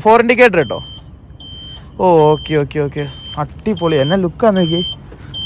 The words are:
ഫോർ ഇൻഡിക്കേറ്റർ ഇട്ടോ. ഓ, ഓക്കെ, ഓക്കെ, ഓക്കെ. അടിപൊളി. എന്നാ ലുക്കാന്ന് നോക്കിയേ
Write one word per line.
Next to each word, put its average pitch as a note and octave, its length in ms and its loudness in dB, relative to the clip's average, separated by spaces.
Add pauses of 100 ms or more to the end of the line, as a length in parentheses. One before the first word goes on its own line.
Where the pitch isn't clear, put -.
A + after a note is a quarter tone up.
ഫോർ A3+ 200 6
ഇൻഡിക്കേറ്റർ A#3+ 400 4
ഇട്ടോ. F#2 140 -8 (1200)
ഓ, F#3+ 40 2 (260)
ഓക്കെ, D3+ 300 -4
ഓക്കെ, C#3+ 160 -6 (100)
ഓക്കെ. D3 160 -8 (380)
അടിപൊളി. E3 600 -4
എന്നാ D#3 220 0
ലുക്കാന്ന് F#3+ 360 0
നോക്കിയേ E3+ 220 0 (640)